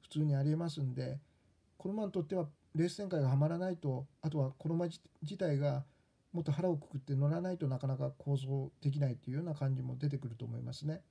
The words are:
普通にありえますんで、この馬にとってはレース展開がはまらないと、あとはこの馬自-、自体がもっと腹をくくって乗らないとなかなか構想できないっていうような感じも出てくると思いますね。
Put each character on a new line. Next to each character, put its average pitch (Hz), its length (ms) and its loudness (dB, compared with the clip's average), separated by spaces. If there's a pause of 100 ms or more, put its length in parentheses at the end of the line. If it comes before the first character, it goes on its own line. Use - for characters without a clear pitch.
普 - 80 -20
通 156 100 -2
に 151 160 4
あ 139 60 2
り 147 100 4
え 156 40 2
ま 165 160 -2
す 147 100 -6
ん 127 140 -2
で、 131 240 -6 (580)
こ - 120 -6
の 196 40 -2
馬 214 120 -2
に 190 60 -4
と 185 100 0
っ - 20 0
て 165 120 -4
は 170 120 0 (260)
レ 160 120 4
ー 180 40 2
ス - 80 -10
展 202 120 -6
開 170 120 2
が 135 60 6
は 131 80 6
ま 143 120 6
ら 165 120 0
な 185 100 0
い 175 80 -2
と、 135 300 -2 (160)
あ 160 80 0
と 151 80 0
は 135 180 0
こ - 120 -4
の 165 60 2
馬 175 100 2
自-、 165 140 -6 (220)
自 156 160 -8
体 151 220 2
が 135 260 2 (480)
も 170 80 -2
っ - 20 0
と 151 80 0
腹 175 180 2
を 170 80 4
く - 120 -8
く - 80 -6
っ 135 40 -4
て 139 140 -2
乗 139 140 6
ら 170 120 2
な 185 100 0
い 175 80 -4
と 156 80 0
な 131 100 0
か - 80 -4
な 135 100 2
か 131 220 -2
構 139 200 0
想 135 340 -2 (100)
で 147 80 2
き 139 100 0
な 143 80 4
い 123 60 0
っ - 40 -4
て - 120 -12
い 127 40 -2
う 139 40 -2
よ 160 60 -2
う - 20 -4
な 160 80 -2
感 135 220 0
じ 131 80 -2
も 127 140 -4
出 143 120 0
て 139 80 -2
く 127 100 -6
る 113 80 -6
と 117 100 -8
思 117 120 -6
い 123 60 -6
ま 120 100 -6
す 143 140 -6
ね。 156 240 -4